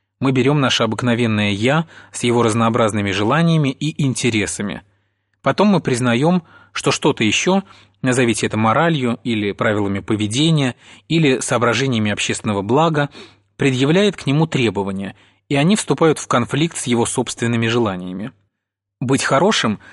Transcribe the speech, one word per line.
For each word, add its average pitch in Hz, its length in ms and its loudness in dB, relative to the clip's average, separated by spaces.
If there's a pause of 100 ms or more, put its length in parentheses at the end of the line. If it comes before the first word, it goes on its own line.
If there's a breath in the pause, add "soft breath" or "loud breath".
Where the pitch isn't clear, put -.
(180)
Мы 135 140 0
берём 131 280 2
наше 123 220 0
обыкновенное 113 680 0
«я» 127 360 0 (240 loud breath)
с - 140 -8
его 120 180 2
разнообразными 113 720 0
желаниями 147 560 2
и 151 340 -4
интересами. 107 800 -2 (600)
Потом 156 260 2
мы 190 120 4
признаём, 131 600 0 (300 loud breath)
что - 180 -2
что-то - 320 0
ещё, 180 400 0 (400 loud breath)
назовите 120 460 0
это - 80 -6
моралью 120 640 0
или 104 300 -2
правилами 101 480 -2
поведения, 120 760 0 (340 loud breath)
или 151 300 2
соображениями 117 720 0
общественного 104 520 -4
блага, 143 480 0 (460 loud breath)
предъявляет 139 600 2
к - 100 -14
нему 151 220 2
требования, 98 640 -4 (340 soft breath)
и 143 60 -2
они 156 220 4
вступают 151 420 2
в - 80 -12
конфликт 139 500 -2
с - 120 -8
его 117 180 2
собственными 117 600 -2
желаниями. 98 640 -4 (720)
Быть 131 220 0
хорошим – 139 560 0 (120)